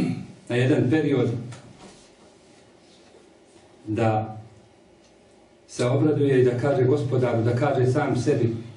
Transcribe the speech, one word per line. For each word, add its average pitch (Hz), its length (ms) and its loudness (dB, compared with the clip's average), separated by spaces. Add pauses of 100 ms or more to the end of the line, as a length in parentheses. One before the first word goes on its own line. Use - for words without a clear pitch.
(500)
na 120 60 -2
jedan 123 340 2
period, 143 400 0 (2500)
da 110 540 -2 (1300)
se - 180 -4
obraduje 139 560 2
i 123 40 4
da 120 120 2
kaže 143 260 0
Gospodaru, 123 600 0
da 120 120 0
kaže 127 360 2
sam 139 260 0
sebi, 120 380 0 (220)